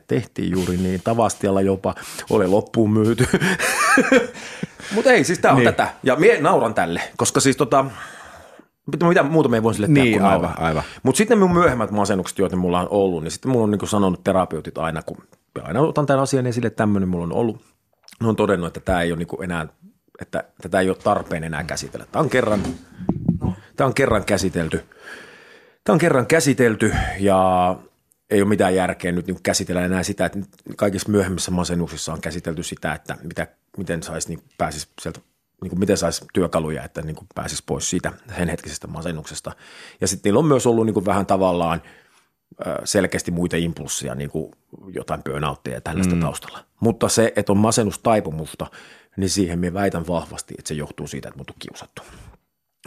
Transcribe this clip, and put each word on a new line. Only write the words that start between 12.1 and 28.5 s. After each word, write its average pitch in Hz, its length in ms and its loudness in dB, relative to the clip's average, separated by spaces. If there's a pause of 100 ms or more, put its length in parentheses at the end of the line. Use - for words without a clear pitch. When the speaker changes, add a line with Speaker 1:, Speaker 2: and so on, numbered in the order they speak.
Speaker 1:
joita 92 160 0
mulla 90 240 2
on 90 100 -2
ollut, 95 340 2
niin 82 80 -6
sitten - 200 -4
mulla 117 120 2
on 104 80 2
niinku 92 140 -2
sanonut 95 380 0
terapeutit 90 540 -2
aina, 78 260 -4
kun - 140 -10 (460)
aina 95 180 -2
otan 156 240 2
tän 135 140 2
asian 131 280 0
esille, 113 200 -2
että 104 100 -6
tämmönen 101 320 2
mulla 87 140 -2
on 85 100 -6
ollut. 113 280 -2 (600)
Ne 117 60 0
on 107 80 2
todennut, 95 320 2
että - 120 -10
tää 92 220 0
ei 85 100 0
oo 82 60 -2
niinku 85 240 -8
enää, 85 260 -6 (540)
että - 220 -6 (180)
tätä 95 180 0
ei 95 100 2
oo 92 60 0
tarpeen 90 480 -2
enää 76 200 -6
käsitellä. 69 480 -10
Tää 135 100 0
on 143 80 0
kerran, 107 340 2 (1120)
tää 139 120 2
on 120 60 0
kerran 113 320 2
käsitelty. 87 580 -2 (1000)
Tää 214 100 2
on 165 60 4
kerran 143 280 2
käsitelty 123 680 2 (260)
ja 92 560 4 (540)
ei 104 120 4
oo 101 60 4
mitään 95 280 4